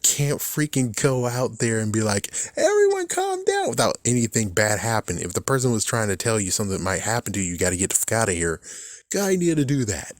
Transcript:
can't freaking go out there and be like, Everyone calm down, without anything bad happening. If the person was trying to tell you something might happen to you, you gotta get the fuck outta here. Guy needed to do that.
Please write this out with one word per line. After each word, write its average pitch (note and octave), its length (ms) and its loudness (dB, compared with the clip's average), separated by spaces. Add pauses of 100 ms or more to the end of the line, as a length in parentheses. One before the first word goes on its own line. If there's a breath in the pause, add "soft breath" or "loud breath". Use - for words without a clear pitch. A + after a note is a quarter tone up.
can't D3 380 2
freaking C3 600 0
go B2+ 260 2
out A#2+ 320 -2
there A2+ 200 2
and A2 140 0
be A2 100 2
like, G#2 300 0 (240 loud breath)
Everyone G4 520 4
calm F#4+ 360 -2
down, G4 240 0
without A#2+ 360 2
anything A#2 460 2
bad G#2+ 280 2
happening. G#2+ 460 -2
If F2 80 -6
the - 80 -4
person B2+ 320 0
was A2 120 0
trying A2+ 240 0
to G2 80 0
tell A2 240 0
you G2 100 -2
something F#2+ 320 -2
might F#2 180 0
happen A2+ 340 -2
to G#2 60 -2
you, F#2 120 -2
you F2 60 -6
gotta F2+ 180 2
get F#2 140 0
the - 60 -2
fuck - 160 -2
outta A2 200 2
here. E2+ 280 -2 (500 loud breath)
Guy F#3+ 260 0
needed E3+ 200 2
to D3+ 80 2
do C#3 200 0
that. F#2+ 360 -6